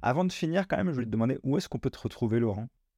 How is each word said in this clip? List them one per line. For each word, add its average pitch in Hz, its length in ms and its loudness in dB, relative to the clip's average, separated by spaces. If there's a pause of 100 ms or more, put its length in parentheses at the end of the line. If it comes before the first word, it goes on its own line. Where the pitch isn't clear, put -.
Avant 147 240 2
de 180 60 0
finir, 180 360 0
quand - 80 0
même, 180 120 0
je 165 60 0
voulais 120 120 -2
te 110 40 -6
demander 113 340 2
où 135 120 2
est-ce 190 100 -2
qu'on 123 120 -6
peut 101 100 -2
te - 100 -4
retrouver, 113 400 0
Laurent ? 113 300 0 (300)